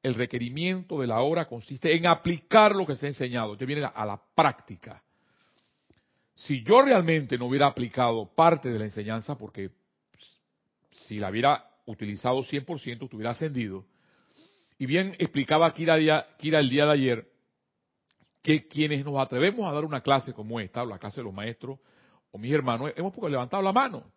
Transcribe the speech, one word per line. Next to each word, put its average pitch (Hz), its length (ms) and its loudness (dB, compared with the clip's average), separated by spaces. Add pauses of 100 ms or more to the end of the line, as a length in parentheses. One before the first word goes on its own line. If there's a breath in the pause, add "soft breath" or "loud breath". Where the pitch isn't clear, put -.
el 127 80 0
requerimiento 143 840 -6
de 123 80 -2
la 113 100 0
obra 156 300 0
consiste 135 440 -4
en 170 140 2
aplicar 185 720 4
lo 185 100 0
que 143 80 -4
se 143 120 -8
ha - 20 -4
enseñado. 120 480 -6
Ya 127 100 -8
viene 147 260 -4
a 110 140 -4
la 101 160 -8 (140)
práctica. - 680 0 (1300)
Si 135 300 -6
yo 202 200 8
realmente 165 540 4
no 123 100 -4
hubiera 139 200 4
aplicado 120 640 0
parte 160 380 4
de 113 80 -2
la 107 60 -4
enseñanza, 107 520 -6
porque 98 340 -12 (1200)
si - 260 -12
la 98 120 -4
hubiera 120 380 0 (180)
utilizado 117 580 -4
cien 143 200 -8
por 165 140 -10
ciento, 123 280 -12
estuviera 117 260 -6
ascendido. 113 520 -6 (920 soft breath)
Y 131 80 -6
bien 175 320 -2
explicaba 156 560 2
Kira 160 220 2
día, 156 280 4 (140)
Kira 156 220 2
el 131 100 2
día 147 160 4
de 151 60 4
ayer, 127 360 2 (1160)
que 156 240 2
quienes 147 360 -2
nos 143 140 -4
atrevemos 170 480 0
a 151 60 -4
dar 147 120 -4
una 147 180 -6
clase 139 300 2
como 110 280 -10
esta, 120 240 -8
o - 20 -6
la 101 140 -12
clase 104 160 -12
de 92 80 -10
los 95 100 -10
maestros, 117 460 -10 (500 soft breath)
o - 80 -18
mis 120 140 -4
hermanos, 131 420 -2
hemos 185 180 -6 (160)
levantado 135 320 -4
la 190 120 0
mano. 233 320 0 (120)